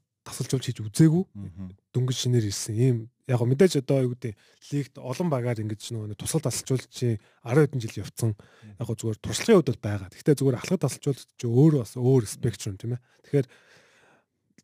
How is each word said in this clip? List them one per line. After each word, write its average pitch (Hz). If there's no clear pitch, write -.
тасалж -
явуулж -
хийж 120
үзээгүй. 160
Дөнгөж 127
шинээр 120
ирсэн 104
юм. -
Яг 120
мэдээж 139
одоо 139
юу 127
гэдэг 113
лигт 143
олон 131
багаар 120
ингэж 107
нөгөө 107
тусгал -
тасалжуулчихыг -
10 -
хэдэн 143
жил 110
явцсан. 110
Яг 120
го 113
зүгээр 113
туршлагын -
хувьд 139
бол -
байгаа. 98
Гэхдээ -
зүгээр 131
алхах -
тасалжуулт -
чи 123
өөр 139
бас -
өөр 127
спектрум -
тийм 120
ээ. -
Тэгэхээр 139